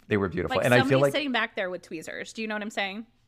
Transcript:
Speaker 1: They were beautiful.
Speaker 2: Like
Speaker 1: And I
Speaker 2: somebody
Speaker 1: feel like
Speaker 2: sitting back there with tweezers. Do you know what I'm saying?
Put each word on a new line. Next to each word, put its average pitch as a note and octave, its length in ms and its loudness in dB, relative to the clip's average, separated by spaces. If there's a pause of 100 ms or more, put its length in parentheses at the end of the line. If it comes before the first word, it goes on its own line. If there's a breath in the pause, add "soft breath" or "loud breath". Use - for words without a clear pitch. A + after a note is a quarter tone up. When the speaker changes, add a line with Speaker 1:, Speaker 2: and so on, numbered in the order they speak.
Speaker 1:
They G#2+ 100 2
were G2 100 2
beautiful. F2 300 -2
Speaker 2:
Like - 80 2
Speaker 1:
And B2 80 6
I B2 60 8
Speaker 2:
somebody C3 120 2
Speaker 1:
feel C3+ 80 6
like C#3 120 4
Speaker 2:
sitting C#4+ 200 -2
back A3+ 240 -2
there F#3+ 140 -4
with F3+ 100 -10
tweezers. - 540 -12
Do A3+ 80 -8
you G#3+ 60 -6
know G#3+ 60 -6
what G#3 80 -6
I'm G3+ 60 -10
saying? G3+ 380 -6 (220)